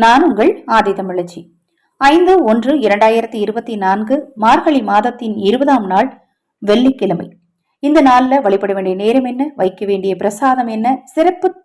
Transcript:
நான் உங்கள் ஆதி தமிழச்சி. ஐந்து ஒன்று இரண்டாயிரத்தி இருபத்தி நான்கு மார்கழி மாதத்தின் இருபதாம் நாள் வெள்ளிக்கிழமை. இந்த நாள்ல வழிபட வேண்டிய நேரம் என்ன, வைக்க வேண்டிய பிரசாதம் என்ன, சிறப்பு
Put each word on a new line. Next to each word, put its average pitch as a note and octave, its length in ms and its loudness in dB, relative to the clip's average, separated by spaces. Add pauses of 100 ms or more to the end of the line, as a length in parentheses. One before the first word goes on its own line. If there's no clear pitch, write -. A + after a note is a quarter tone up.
நான் A#3+ 260 6
உங்கள் A#3 220 2 (260)
ஆதி G3 220 2
தமிழச்சி. F3+ 420 -8 (600)
ஐந்து E4+ 320 4 (180)
ஒன்று A#3+ 220 0 (140)
இரண்டாயிரத்தி A3 580 0
இருபத்தி A3+ 380 -6
நான்கு G#3+ 340 0 (280)
மார்கழி C4+ 440 2
மாதத்தின் A3 480 -2 (120)
இருபதாம் C4 440 0
நாள் A3 160 2 (600)
வெள்ளிக்கிழமை. A3+ 560 0 (600)
இந்த D4+ 200 4
நாள்ல B3+ 380 4
வழிபட G3 320 0
வேண்டிய F#3 240 -4
நேரம் B3 300 0
என்ன, C4 140 -4 (140)
வைக்க F#3+ 200 -4 (100)
வேண்டிய F#3+ 320 -2
பிரசாதம் A#3 540 -2
என்ன, A#3+ 200 -2 (180)
சிறப்பு F4+ 360 0 (140)